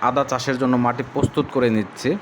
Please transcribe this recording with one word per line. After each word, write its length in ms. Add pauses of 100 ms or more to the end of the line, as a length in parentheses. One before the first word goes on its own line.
আদা 240
চাষের 340
জন্য 180
মাটি 260 (120)
প্রস্তুত 380
করে 180
নিচ্ছি। 400 (120)